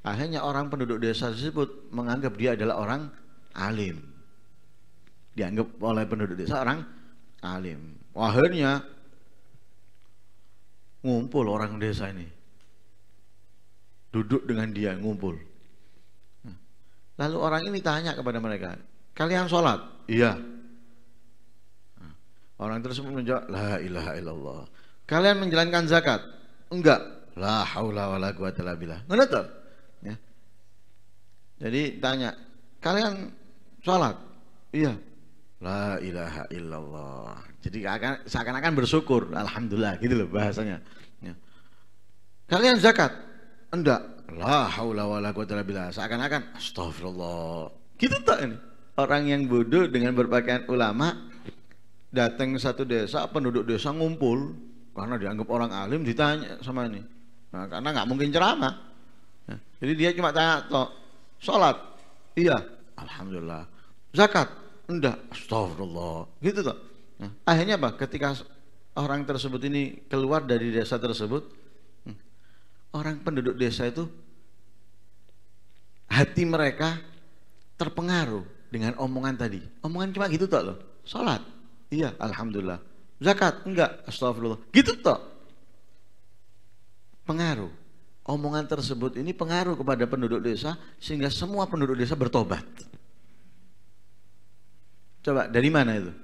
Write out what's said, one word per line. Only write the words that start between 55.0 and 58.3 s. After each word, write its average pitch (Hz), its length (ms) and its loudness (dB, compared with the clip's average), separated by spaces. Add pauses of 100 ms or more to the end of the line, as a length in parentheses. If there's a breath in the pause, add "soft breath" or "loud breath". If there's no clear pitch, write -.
dianggap 107 240 -2
orang 120 240 2
alim, 98 320 -2
ditanya 147 640 2
sama 123 240 -2
ini. 101 160 -6 (480)
Nah, 92 160 -6
karena 123 320 0
nggak 104 80 0
mungkin 139 240 2